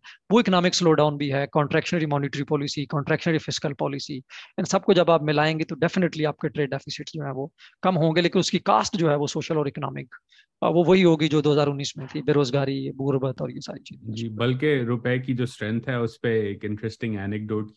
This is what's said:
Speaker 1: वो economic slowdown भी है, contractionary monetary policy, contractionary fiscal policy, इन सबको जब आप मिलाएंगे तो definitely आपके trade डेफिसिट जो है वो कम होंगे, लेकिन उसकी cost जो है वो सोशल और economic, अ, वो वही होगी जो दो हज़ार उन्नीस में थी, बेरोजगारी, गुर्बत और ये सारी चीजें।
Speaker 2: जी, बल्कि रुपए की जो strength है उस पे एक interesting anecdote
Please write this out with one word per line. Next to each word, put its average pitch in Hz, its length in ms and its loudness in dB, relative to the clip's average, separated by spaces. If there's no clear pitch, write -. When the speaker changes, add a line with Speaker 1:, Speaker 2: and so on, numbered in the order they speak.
Speaker 1:
वो 214 100 6
economic 180 340 4
slowdown 151 420 4
भी 143 120 -4
है, 139 280 -2
contractionary 156 520 0
monetary 143 440 -2
policy, 143 320 -2
contractionary 156 540 0
fiscal 147 240 -4
policy, 139 480 -6
इन 185 60 -2
सबको 196 300 2
जब 170 160 4
आप 160 120 4
मिलाएंगे 151 420 2
तो 165 120 -10
definitely 160 500 0
आपके 147 220 -4
trade 143 220 -4
डेफिसिट 143 440 -10
जो 151 100 -8
है 139 80 -8
वो 135 200 -8
कम 185 120 2
होंगे, 160 260 2
लेकिन 185 200 2
उसकी 175 180 0
cost - 380 2
जो 160 140 2
है 147 60 2
वो 147 100 -2
सोशल 156 300 -4
और 143 120 0
economic, 135 460 -8
अ, - 60 4
वो 170 160 4
वही 190 180 6
होगी 160 260 6
जो 151 140 2
दो 147 100 4
हज़ार 143 140 4
उन्नीस 139 320 -4
में 135 80 -10
थी, 151 160 -8
बेरोजगारी, 139 720 0
गुर्बत 135 480 -2
और 127 100 -6
ये 139 80 -12
सारी - 200 -14
चीजें। 120 320 -14
Speaker 2:
जी, 113 160 -6
बल्कि 127 560 0
रुपए 123 340 -2
की 127 160 -4
जो 120 120 -2
strength 113 420 -6
है 123 120 -2
उस 113 180 -6
पे 110 320 -2
एक 98 140 -10
interesting 107 520 -6
anecdote 107 600 -6